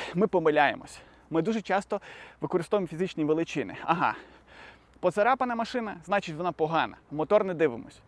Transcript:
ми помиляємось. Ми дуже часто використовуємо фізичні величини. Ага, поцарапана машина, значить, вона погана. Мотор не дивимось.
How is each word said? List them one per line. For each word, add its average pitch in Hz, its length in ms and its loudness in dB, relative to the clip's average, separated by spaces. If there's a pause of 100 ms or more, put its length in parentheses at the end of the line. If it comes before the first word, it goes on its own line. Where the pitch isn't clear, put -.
(140)
ми 190 140 4
помиляємось. 151 720 2 (300)
Ми 165 120 0
дуже 220 200 0
часто 196 400 -2 (400)
використовуємо 175 460 0
фізичні 165 360 -4
величини. 151 600 -2
Ага, 147 320 2 (840)
поцарапана 233 560 2
машина, 226 500 -6
значить, 185 300 -2
вона 175 160 -4
погана. 156 460 0 (140)
Мотор 160 320 2
не 190 100 -4
дивимось. 147 540 0